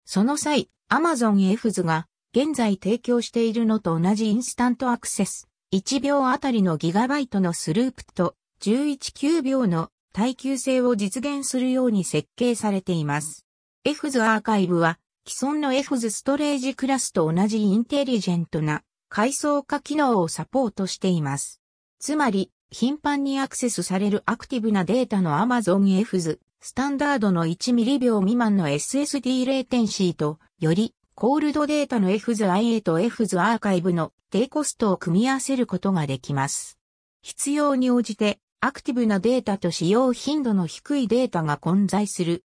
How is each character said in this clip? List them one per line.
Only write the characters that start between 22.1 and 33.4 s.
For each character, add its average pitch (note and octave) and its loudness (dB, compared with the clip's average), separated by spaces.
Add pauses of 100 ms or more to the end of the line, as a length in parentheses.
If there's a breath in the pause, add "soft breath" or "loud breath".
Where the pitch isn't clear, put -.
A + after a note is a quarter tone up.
ま C#4+ 2
り、 G3 -2 (180)
頻 C#4 -2
繁 C#4+ 0
に C4+ -2
ア C4+ -4
ク - -12
セ B3 -2
ス - -4
さ F#3 -2
れ G#3 0
る G3+ 0
ア G#3+ -2
ク - -14
テ C4+ -4
ィ A#3 -2
ブ A3 0
な F#3+ 2
デ A#3+ 2
ー B3 -2
タ G3 0
の D3+ 0
Amazon G#3 2 (180)
F's、 F3 -2 (220)
ス - -18
タ C4+ -2
ン C#4 -4
ダ C#4+ 2
ー - 0
ド G3+ 2
の E3 2
一 F3 -2
ミ A#3+ 4
リ C#4 2
秒 A#3 2
未 G3 2
満 A3 2
の E3+ 2
エ C#3+ 0
ス - -6
エ C#4+ 0
ス C#4+ -4
デ B3 -2
ィ B3+ 0
ー B3+ -2
レ C4+ 0
イ B3+ -2
テ B3+ 0
ン A3 2
シ F#3 0
ー - 0
と、 D3+ -4 (220 soft breath)
よ D#3+ 2
り、 G#3+ 0 (200)
コ B3+ 2
ー D4+ 2
ル D4 0
ド D4 0
デ D4 0
ー - -8
タ B3 -2
の F#3 2
F's G#3 0
ア F#3 2
イ A#3 2
エ - 2
ー G#3+ -2
と E3 0
F's G#3 0